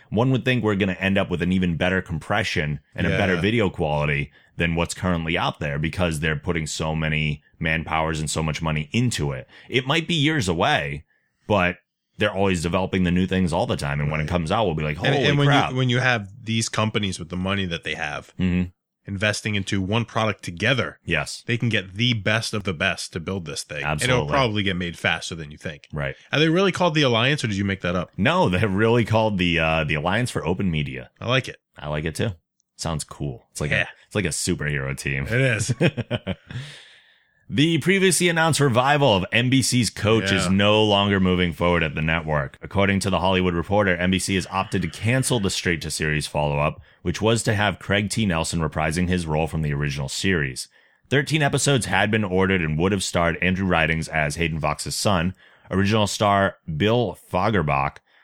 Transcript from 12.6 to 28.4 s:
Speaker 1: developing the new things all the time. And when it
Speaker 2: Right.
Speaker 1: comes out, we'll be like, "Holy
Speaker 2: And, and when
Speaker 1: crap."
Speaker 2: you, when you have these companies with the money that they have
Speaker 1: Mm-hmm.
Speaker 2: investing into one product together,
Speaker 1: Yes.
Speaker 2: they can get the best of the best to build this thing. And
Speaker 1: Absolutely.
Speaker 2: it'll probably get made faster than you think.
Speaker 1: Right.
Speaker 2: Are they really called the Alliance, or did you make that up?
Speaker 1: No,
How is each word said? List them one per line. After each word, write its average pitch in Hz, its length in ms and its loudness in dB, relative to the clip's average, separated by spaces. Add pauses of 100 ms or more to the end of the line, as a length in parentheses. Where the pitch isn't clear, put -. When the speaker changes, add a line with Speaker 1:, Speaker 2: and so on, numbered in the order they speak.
Speaker 1:
developing 92 420 0
the 87 60 2
new 90 160 4
things 92 260 0
all 95 140 0
the 95 100 -2
time. 71 240 -4
And 73 100 0
when 78 100 -2
it 76 40 -2
Speaker 2:
Right. 76 60 -6
Speaker 1:
comes 87 220 -2
out, 110 140 2
we'll 82 80 0
be 78 80 -4
like, 76 160 -4
"Holy 135 180 0
Speaker 2:
And, 139 100 0
and 143 120 2
when 143 100 4
Speaker 1:
crap." 139 220 2
Speaker 2:
you, 127 60 -6
when 127 140 0
you 120 80 2
have 123 300 0 (160)
these 113 240 -2
companies 104 500 -2
with 82 100 -10
the 87 80 -8
money 95 300 -2
that 85 180 -6
they 80 100 -4
have 76 440 -8
Speaker 1:
Mm-hmm. 90 260 2 (420)
Speaker 2:
investing 104 500 -2
into 98 240 -2
one 107 240 0
product 110 400 -2
together, 95 600 -2
Speaker 1:
Yes. 78 420 -4
Speaker 2:
they 117 100 -2
can 120 140 -2
get 92 240 -2
the 120 180 2
best 107 420 0
of 104 100 -4
the 95 100 -2
best 87 400 -2
to 92 60 -6
build 90 260 -6
this 71 180 -8
thing. 73 140 -10
And 71 80 -6
Speaker 1:
Absolutely. 78 320 2
Speaker 2:
it'll 73 100 -2
probably 110 340 0
get 95 140 -2
made 87 220 -6
faster 87 360 -2
than 78 160 -12
you 76 60 -16
think. 76 360 -14
Speaker 1:
Right. 71 220 -6 (160)
Speaker 2:
Are 135 80 0
they 160 120 2
really 185 220 2
called 175 220 0
the 156 80 2
Alliance, 127 400 2
or 117 60 -2
did 101 80 -2
you 101 80 -2
make 98 160 -2
that 90 160 -2
up? 87 220 -4
Speaker 1:
No, 151 320 2